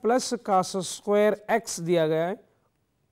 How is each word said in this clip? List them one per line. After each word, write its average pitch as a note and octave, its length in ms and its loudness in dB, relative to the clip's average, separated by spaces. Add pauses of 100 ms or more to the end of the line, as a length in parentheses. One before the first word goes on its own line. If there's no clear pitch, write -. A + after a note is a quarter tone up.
plus A#3 300 0 (140)
cos F#3 300 0 (120)
square G#3 480 0 (140)
x A3+ 300 -2
दिया E3 280 2
गया D#3+ 180 0
है G3+ 120 -6 (720)